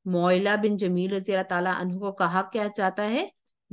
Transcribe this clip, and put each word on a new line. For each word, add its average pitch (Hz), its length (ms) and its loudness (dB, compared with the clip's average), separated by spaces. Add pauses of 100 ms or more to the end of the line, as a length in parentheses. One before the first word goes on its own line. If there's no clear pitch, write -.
मौला 180 480 4
बिन 208 220 2
जमील 185 340 0
रजी 196 200 -4
अल्लाह 190 120 0
ताला 180 300 -2
अन्हु 185 260 -4
को 202 120 -4
कहा 185 300 0
क्या 208 260 -4
जाता 208 360 -2
है? 269 280 -2 (420)